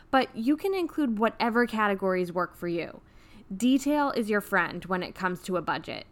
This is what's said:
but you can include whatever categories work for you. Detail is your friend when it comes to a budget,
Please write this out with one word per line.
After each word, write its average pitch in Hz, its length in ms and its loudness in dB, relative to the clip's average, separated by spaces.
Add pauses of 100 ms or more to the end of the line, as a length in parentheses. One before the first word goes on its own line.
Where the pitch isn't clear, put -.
(100)
but 262 240 2
you 247 220 2
can 392 180 0
include 294 440 0
whatever 226 480 2
categories 190 680 0
work 175 240 -2
for 175 120 -6
you. 170 340 -6 (520)
Detail 277 580 2
is 220 180 -2
your 208 100 2
friend 175 460 -2
when 180 160 -2
it - 120 -8
comes 180 280 -2
to 180 160 -2
a 160 40 -4
budget, 113 500 -6